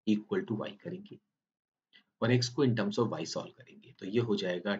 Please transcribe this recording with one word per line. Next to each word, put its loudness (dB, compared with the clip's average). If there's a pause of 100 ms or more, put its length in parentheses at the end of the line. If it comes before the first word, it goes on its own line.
equal 0
to -2
y -8
करेंगे -12 (1040)
और 4
x 4
को 2
in 4
terms 0
of 2
y -4
solve -8
करेंगे। -20
तो -10
ये 0
हो 2
जाएगा -2